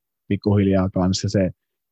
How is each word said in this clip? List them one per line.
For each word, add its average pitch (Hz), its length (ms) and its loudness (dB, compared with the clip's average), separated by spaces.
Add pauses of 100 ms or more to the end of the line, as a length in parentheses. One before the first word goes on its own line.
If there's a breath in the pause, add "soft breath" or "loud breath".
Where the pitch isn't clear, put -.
(280)
pikkuhiljaa 98 600 0
kanssa. 92 380 -2
Se, 95 220 0 (420)